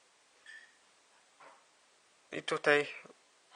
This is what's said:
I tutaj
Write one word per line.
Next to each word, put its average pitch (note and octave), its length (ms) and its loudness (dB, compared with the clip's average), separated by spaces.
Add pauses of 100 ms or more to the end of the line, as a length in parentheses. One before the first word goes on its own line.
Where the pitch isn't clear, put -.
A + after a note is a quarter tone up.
(2250)
I D3+ 120 -6
tutaj D3 500 4 (640)